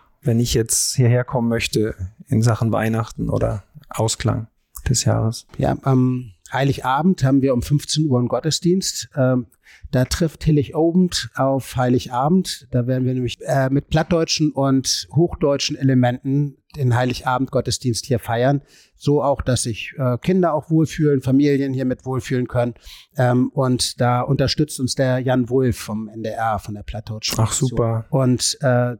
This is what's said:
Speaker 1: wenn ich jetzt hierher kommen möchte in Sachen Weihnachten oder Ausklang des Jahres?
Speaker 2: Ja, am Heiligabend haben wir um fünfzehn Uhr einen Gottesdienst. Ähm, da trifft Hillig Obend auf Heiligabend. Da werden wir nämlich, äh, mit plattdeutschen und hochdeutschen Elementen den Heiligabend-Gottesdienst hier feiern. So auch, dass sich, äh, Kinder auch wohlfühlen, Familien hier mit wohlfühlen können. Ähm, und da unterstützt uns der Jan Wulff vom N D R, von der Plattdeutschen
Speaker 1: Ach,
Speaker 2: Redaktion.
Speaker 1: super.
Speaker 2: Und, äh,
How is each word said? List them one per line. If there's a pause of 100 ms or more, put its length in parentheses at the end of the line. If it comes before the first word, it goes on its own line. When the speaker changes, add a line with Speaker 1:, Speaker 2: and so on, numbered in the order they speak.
(220)
Speaker 1:
wenn
ich
jetzt
hierher
kommen
möchte (320)
in
Sachen
Weihnachten
oder (260)
Ausklang (400)
des
Jahres? (100)
Speaker 2:
Ja,
am (200)
Heiligabend
haben
wir
um
fünfzehn
Uhr
einen
Gottesdienst.
Ähm, (440)
da
trifft
Hillig
Obend
auf
Heiligabend.
Da
werden
wir
nämlich,
äh,
mit
plattdeutschen
und
hochdeutschen
Elementen (180)
den
Heiligabend-Gottesdienst
hier
feiern. (340)
So
auch,
dass
sich,
äh,
Kinder
auch
wohlfühlen,
Familien
hier
mit
wohlfühlen
können. (420)
Ähm,
und
da
unterstützt
uns
der
Jan
Wulff
vom
N
D
R,
von
der
Plattdeutschen
Speaker 1:
Ach,
Speaker 2:
Redaktion.
Speaker 1:
super.
Speaker 2:
Und,
äh,